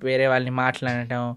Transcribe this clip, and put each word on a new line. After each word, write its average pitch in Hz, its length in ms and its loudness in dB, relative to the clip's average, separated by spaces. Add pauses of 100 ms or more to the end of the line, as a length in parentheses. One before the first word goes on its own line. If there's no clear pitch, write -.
వేరే 131 240 2
వాళ్ళని 127 240 2
మాట్లాడటం, 123 840 -2